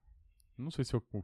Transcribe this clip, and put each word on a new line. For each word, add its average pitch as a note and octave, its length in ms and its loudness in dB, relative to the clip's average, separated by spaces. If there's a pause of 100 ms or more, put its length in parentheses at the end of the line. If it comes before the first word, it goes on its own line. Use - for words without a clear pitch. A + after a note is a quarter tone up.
(580)
Não C#3 140 -6
sei C#3 120 0
se - 120 2
eu, A2+ 80 2 (200)